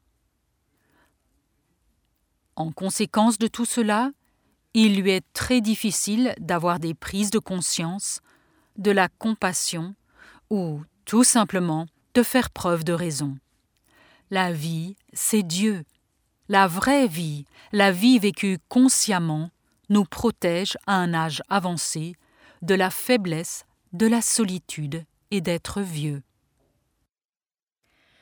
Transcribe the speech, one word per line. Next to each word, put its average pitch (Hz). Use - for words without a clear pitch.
En 160
conséquence 214
de 220
tout -
cela, 226
il 214
lui 190
est 185
très 254
difficile 214
d'avoir 175
des 165
prises 202
de 220
conscience, 180
de 202
la 190
compassion 185
ou, 165
tout 233
simplement, 175
de 247
faire 240
preuve 170
de 170
raison. 147
La 185
vie, 165
c'est -
Dieu. 180
La 196
vraie 254
vie, 156
la 196
vie 233
vécue 196
consciemment, 175
nous 202
protège 185
à 196
un 175
âge 160
avancé 175
de 180
la 185
faiblesse, 180
de 180
la 226
solitude 165
et 196
d'être 175
vieux. 151